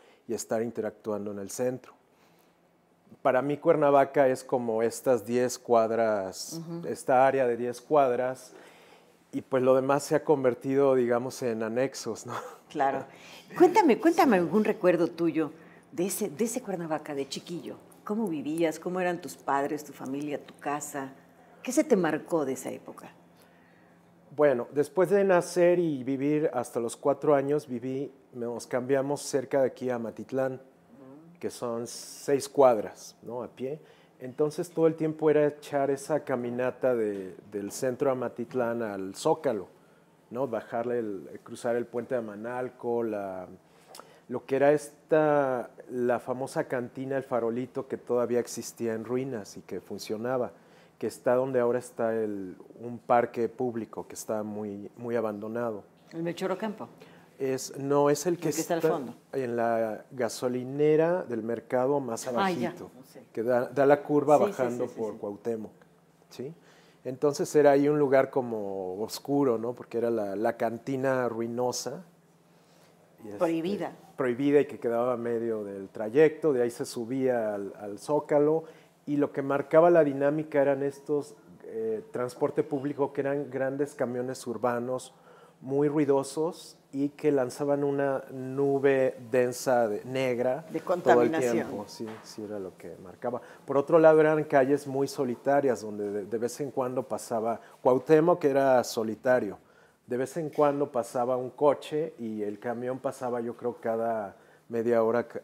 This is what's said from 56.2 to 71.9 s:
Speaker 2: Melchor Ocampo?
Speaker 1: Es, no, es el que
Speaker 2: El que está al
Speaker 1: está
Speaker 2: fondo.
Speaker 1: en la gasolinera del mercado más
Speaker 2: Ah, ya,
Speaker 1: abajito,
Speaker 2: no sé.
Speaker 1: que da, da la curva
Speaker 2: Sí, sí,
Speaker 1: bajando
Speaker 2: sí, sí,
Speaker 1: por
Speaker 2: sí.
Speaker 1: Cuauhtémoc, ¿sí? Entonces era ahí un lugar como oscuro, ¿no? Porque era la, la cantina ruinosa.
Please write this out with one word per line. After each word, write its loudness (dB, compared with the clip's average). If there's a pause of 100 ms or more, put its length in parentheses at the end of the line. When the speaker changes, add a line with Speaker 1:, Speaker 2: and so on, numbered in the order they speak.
Speaker 2:
Melchor -4
Ocampo? -8 (500)
Speaker 1:
Es, -4
no, 4
es 2
el 0
que -2
Speaker 2:
El -2
que -4
está -2
al 0
Speaker 1:
está 4
Speaker 2:
fondo. -4 (160)
Speaker 1:
en -4
la 0
gasolinera 0
del -6
mercado 0
más -6
Speaker 2:
Ah, -6
ya, -2 (340)
Speaker 1:
abajito, -16
Speaker 2:
no -20
sé. -20
Speaker 1:
que -4
da, 2
da 2
la 6
curva 4
Speaker 2:
Sí, 6
sí, 2
Speaker 1:
bajando -2
Speaker 2:
sí, -8
sí, -14
Speaker 1:
por -4
Speaker 2:
sí. -14
Speaker 1:
Cuauhtémoc, -6 (600)
¿sí? -12 (520)
Entonces -2
era 8
ahí 6
un 4
lugar 4
como -4
oscuro, 0
¿no? -4
Porque -8
era 0
la, -2
la -2
cantina -2
ruinosa. -6 (1200)